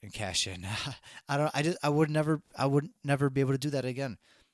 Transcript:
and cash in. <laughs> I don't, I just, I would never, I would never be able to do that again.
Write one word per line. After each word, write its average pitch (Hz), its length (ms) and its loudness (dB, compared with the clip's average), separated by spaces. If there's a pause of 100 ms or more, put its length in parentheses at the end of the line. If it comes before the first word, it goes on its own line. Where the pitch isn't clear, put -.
and 98 100 -16
cash 95 340 -2
in. 92 220 -8 (300)
<laughs> - 320 -14
I 143 80 0
don't, 151 160 2
I 143 80 0
just, 170 200 0
I 147 60 0
would 151 220 4
never, 156 320 2 (160)
I 135 80 2
would 143 240 2 (120)
never 143 280 2
be 131 100 0
able 135 140 2
to 135 40 2
do 139 120 -4
that 135 160 -2
again. 127 320 -4 (360)